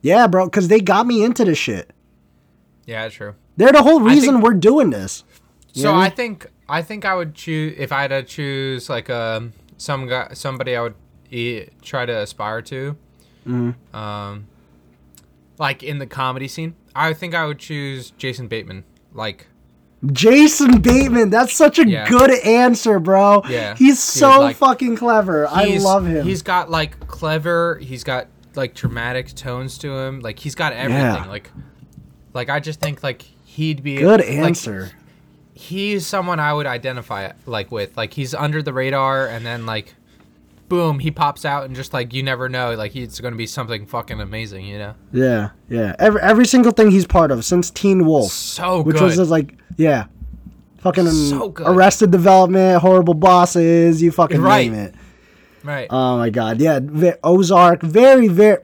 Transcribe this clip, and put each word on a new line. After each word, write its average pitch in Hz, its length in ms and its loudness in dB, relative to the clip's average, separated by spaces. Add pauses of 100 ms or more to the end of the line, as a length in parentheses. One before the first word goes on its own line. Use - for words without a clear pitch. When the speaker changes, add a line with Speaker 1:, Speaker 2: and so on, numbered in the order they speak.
Speaker 1:
Yeah, 208 240 4
bro, 185 240 0
'cause 190 160 0
they 214 140 4
got 196 260 0
me 233 160 0
into 240 220 0
this 165 140 0
shit. - 340 -8 (920)
Speaker 2:
Yeah, 113 220 -10
true. 104 260 -16 (220)
Speaker 1:
They're 240 160 6
the 285 120 8
whole 311 160 6
Speaker 2:
I 226 120 6
Speaker 1:
reason 269 220 6
Speaker 2:
think 226 100 4
Speaker 1:
we're 233 100 6
doing 214 360 4
this. 101 320 -10 (520)
You 135 80 -6
Speaker 2:
So 196 120 0
Speaker 1:
know? 185 60 4
Speaker 2:
I 190 100 2
think, 226 380 -12 (200)
I 156 140 -6
think 208 220 -14
I 190 100 -2
would 165 200 -8
choose, 156 440 -8
if 139 140 -8
I 139 100 -4
had 139 60 -6
to 135 160 -6
choose, 135 680 -10
like, 120 180 -8
um, 113 440 -8 (260)
some 135 300 -8
guy, 123 260 -6
somebody 127 420 -8
I 117 60 -6
would 113 120 -10 (360)
e-, 120 360 -8 (160)
try 127 220 -8
to 120 140 -8
aspire 107 440 -10
to, 139 340 -12 (520)
Speaker 1:
Mm-hmm. 123 480 -8
Speaker 2:
um, 104 500 -14 (1120)
like, 139 260 -8
in 143 140 -10
the 135 80 -12
comedy 131 420 -8
scene, 160 260 -14 (220)
I 160 160 -2
think 165 220 -10
I 165 120 -4
would 147 140 -10
choose 139 520 -12
Jason 127 360 -10
Bateman. 95 340 -12 (300)
Like 107 340 -12 (680)
Speaker 1:
Jason 247 680 6
Bateman, 240 480 4
that's 233 240 2
such 302 240 4
a 254 100 6
Speaker 2:
Yeah. 110 200 -2
Speaker 1:
good 247 220 6 (140)
answer, 233 560 2
bro. 196 480 4
Speaker 2:
Yeah. 110 280 -6
Speaker 1:
He's 262 200 4
Speaker 2:
Dude, - 240 -4
Speaker 1:
so 269 200 8
Speaker 2:
like, 277 160 0
Speaker 1:
fucking 254 400 0
clever. 190 500 0
I 175 200 0
Speaker 2:
he's, 196 180 0
Speaker 1:
love 190 220 2
him. 160 200 -2
Speaker 2:
he's 185 160 -4
got, 180 280 -4
like, 156 360 -6
clever, 165 760 -4
he's 127 240 -16
got, 127 220 -6 (280)
like, 131 200 -8
dramatic 120 600 -8
tones 127 440 -12
to 139 180 -10
him. 131 240 -10
Like, 113 200 -12
he's 147 140 -12
got 151 200 -4
everything. 127 280 -4
Speaker 1:
Yeah. 107 240 -2
Speaker 2:
Like, 101 240 -16 (840)
like, 127 160 -8
I 147 100 -4
just 151 200 -14
think, 147 220 -8
like, 131 200 -10 (220)
he'd 151 380 -6
be 139 140 -8
Speaker 1:
Good 190 240 4
Speaker 2:
like, - 80 -2
Speaker 1:
answer. 143 600 -4 (640)
Speaker 2:
he's 196 520 -8
someone 180 340 -4
I 151 120 -2
would 147 140 -4
identify, 120 680 -10 (140)
like, 107 260 -10
with. 101 240 -8
Like, 113 160 -8
he's 127 220 -10
under 151 280 -6
the 143 120 -8
radar, 135 520 -2
and 113 200 -10
then, 117 180 -10
like, 110 300 -10 (760)
boom, 165 300 -2
he 151 140 -6
pops 147 340 -6
out, 143 180 -6
and 131 120 -14
just, 131 180 -14
like, 120 180 -6
you 131 100 -6
never 127 280 -6
know, 123 240 -6
like, 107 220 -10
it's 123 240 -14
gonna 117 160 -10
be 113 100 -8
something 113 400 -10
fucking 117 340 -10
amazing, 101 460 -12
you 101 120 -14
know? 104 160 -12 (180)
Speaker 1:
Yeah, 120 380 0 (200)
yeah. 110 280 -4
Every, 208 220 2
every 220 260 4
single 240 260 4
thing 220 180 6
he's 185 160 4
part 165 240 2
of 117 140 -2
since 175 260 -2
Teen 190 340 2
Wolf, 139 280 2
Speaker 2:
So 180 500 -6
Speaker 1:
which 156 180 0
was 185 140 4
Speaker 2:
good. 180 80 2
Speaker 1:
just, 160 80 0
like, 160 260 -2 (200)
yeah, 143 300 0 (720)
fucking 180 300 0
Speaker 2:
So 151 420 -2
good. 160 180 -8
Speaker 1:
Arrested 185 420 4
Development, 185 680 4
Horrible 180 340 4
Bosses, 170 880 4
you 170 80 4
fucking 160 300 0
Speaker 2:
Right. 185 300 2
Speaker 1:
name 110 100 -8
it. 95 140 -12 (720)
Speaker 2:
Right. 143 260 -8
Speaker 1:
Oh 127 280 0
my 117 120 0
God, 113 300 -2
yeah. 151 220 2
Ve-, 151 320 0 (100)
Ozark, 175 580 4
very, 233 460 6
very. 190 360 4